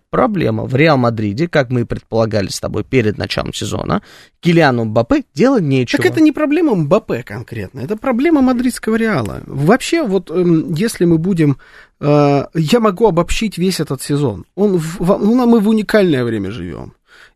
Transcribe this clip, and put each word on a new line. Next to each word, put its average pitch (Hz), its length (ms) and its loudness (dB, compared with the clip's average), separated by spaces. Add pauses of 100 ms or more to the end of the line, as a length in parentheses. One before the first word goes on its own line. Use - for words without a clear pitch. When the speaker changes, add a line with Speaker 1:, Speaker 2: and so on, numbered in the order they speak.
Speaker 1:
проблема. 147 540 0
В 117 100 -4
Реал 147 240 4
Мадриде, 117 520 -2
как 131 220 0
мы 123 100 0
и - 20 -4
предполагали 110 640 -2
с - 140 -10
тобой - 240 -6
перед 107 320 0
началом - 360 -6
сезона, - 480 -4 (380)
Килиану 147 460 2
Мбаппе 117 480 0
делать 226 300 2
нечего. 135 380 0
Speaker 2:
Так 359 80 2
это 330 120 -2
не 311 100 4
проблема 302 440 0
Мбаппе 160 480 0
конкретно, 104 580 -12
это 190 160 -6
проблема 269 440 0
мадридского 247 540 0
Реала. 165 500 -2
Вообще, 214 580 0
вот, 190 280 -2
эм, 170 420 2
если 185 300 -2
мы 170 140 4
будем, 160 400 0 (420)
э, 143 540 2
я 165 260 2
могу 220 260 2
обобщить 180 520 0
весь 175 240 0
этот 143 200 -6
сезон. 143 440 -2 (100)
Он 190 220 2
в, 160 240 -6
в, 170 200 2
ну, 240 260 2
мы 233 120 6
в 202 80 2
уникальное 196 560 2
время 110 280 -4
живем. 85 420 -12 (420)